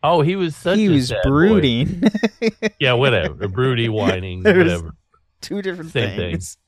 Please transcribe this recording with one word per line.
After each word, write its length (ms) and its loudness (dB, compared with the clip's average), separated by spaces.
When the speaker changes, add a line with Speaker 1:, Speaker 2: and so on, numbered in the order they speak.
Speaker 1:
Oh, 200 2
he 160 0
was 180 -4
such 220 -2
Speaker 2:
He 100 2
Speaker 1:
a 40 2
Speaker 2:
was 180 2
Speaker 1:
sad 140 -4
boy. 60 0
Speaker 2:
brooding. 720 2
<laughs> 380 -4
Speaker 1:
Yeah, 140 2
whatever. 560 0
Broody, 400 -2
whining, 540 -2
Speaker 2:
There's 140 4
Speaker 1:
whatever. 380 0
Speaker 2:
two 220 -8
different 300 -8
Speaker 1:
Same 180 -2
thing. 80 -8
Speaker 2:
things. 400 -8